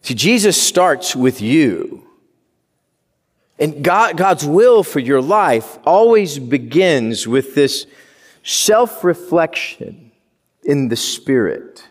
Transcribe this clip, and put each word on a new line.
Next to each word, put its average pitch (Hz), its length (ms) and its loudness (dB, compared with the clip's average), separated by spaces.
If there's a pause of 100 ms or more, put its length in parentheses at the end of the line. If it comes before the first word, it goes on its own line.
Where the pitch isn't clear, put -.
See, - 140 -8
Jesus 196 460 2
starts - 540 0
with 127 260 0
you. 117 680 -2 (1500)
And 147 260 -4
God, 185 320 0
God's 180 280 0
will 208 380 4
for - 160 -4
your 131 240 0
life 151 640 0
always 196 540 4
begins 123 920 -2
with 131 260 -2
this 139 320 0 (560)
self-reflection - 1700 -2 (540)
in 135 240 -2
the 117 80 -4
Spirit. - 960 -4